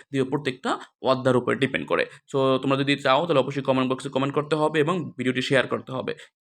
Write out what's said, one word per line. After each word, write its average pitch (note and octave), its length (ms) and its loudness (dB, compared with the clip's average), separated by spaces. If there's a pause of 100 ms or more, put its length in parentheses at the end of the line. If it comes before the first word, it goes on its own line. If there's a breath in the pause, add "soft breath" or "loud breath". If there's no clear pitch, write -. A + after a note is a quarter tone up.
(120 loud breath)
দিও C3+ 140 0
প্রত্যেকটা C#3+ 540 -6 (220 loud breath)
অধ্যায়ের B2+ 360 2
উপরে B2 180 0
ডিপেন্ড B2 320 -2
করে। E2 180 2 (260 loud breath)
So, C3 300 2
তোমরা C3+ 160 0
যদি C#3 180 2
চাও, C#3 300 2
তাহলে D#3 140 2
অবশ্যই C3+ 220 -2
কমেন্ট C3 300 0
বক্সে C3 180 -6
কমেন্ট C3+ 260 -2
করতে D3+ 200 -2
হবে D#3 240 0
এবং D3 380 0
ভিডিওটি B2+ 240 -2
শেয়ার B2+ 260 2
করতে A2+ 240 -6
হবে। B2+ 240 -6 (260 loud breath)